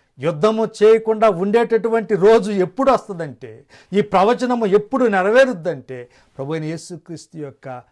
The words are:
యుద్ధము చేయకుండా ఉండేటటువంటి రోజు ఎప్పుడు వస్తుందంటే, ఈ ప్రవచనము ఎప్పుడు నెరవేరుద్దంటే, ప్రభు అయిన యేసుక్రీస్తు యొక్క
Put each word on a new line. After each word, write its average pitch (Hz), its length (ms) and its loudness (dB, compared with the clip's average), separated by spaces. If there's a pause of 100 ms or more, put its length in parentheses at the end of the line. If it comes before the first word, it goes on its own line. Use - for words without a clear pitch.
(200)
యుద్ధము 208 460 0 (160)
చేయకుండా 220 480 4
ఉండేటటువంటి 220 840 0
రోజు 202 380 4
ఎప్పుడు 262 380 0
వస్తుందంటే, 143 760 -6 (260)
ఈ 196 80 2
ప్రవచనము 226 680 0
ఎప్పుడు 208 400 0
నెరవేరుద్దంటే, 185 1040 0 (280)
ప్రభు 139 160 -8
అయిన 160 120 -6
యేసుక్రీస్తు 160 760 -14
యొక్క 139 300 -16 (240)